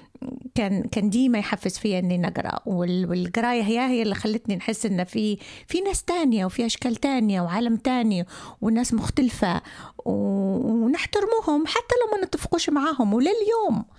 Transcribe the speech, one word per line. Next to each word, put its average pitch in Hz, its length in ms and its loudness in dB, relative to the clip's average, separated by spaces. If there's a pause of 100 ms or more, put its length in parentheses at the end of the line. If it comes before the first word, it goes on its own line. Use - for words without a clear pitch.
(540)
كان، 196 280 0
كان 208 280 0
ديما 240 280 2
يحفز 208 400 -4
فيا 196 200 0
إني 180 200 0
نقرأ، - 480 -2
وال-، 180 440 0
والقراية 226 520 0
هي، 226 180 0
هي 254 220 0
اللي 208 120 0
خلتني 214 420 -2
نحس - 300 -4
إن 185 180 0
في، 214 340 -2 (280)
في 330 140 -2
ناس 392 220 -2
تانية 277 420 2
وفي 233 220 -2
أشكال 226 300 -2
تانية 226 440 2
وعالم 214 360 0
تاني 226 500 0 (340)
وناس 226 340 2
مختلفة 214 680 0 (360)
و-، 196 720 0
ونحترموهم 320 920 2
حتى 480 280 0 (100)
لو 427 140 0
ما 370 60 0
نتفقوش - 460 -2
معاهم. 269 440 2
ولليوم، 403 720 2 (140)